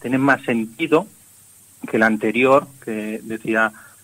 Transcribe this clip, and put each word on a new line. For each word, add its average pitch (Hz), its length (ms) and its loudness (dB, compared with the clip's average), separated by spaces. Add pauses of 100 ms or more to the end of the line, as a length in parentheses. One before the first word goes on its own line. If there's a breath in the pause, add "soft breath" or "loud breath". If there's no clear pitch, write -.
tienen 131 200 -2
más 135 220 2
sentido 131 600 0 (840)
que 123 80 -2
la 110 100 4
anterior 120 600 2 (160)
que 110 400 -8
decía, 110 500 -2 (300 loud breath)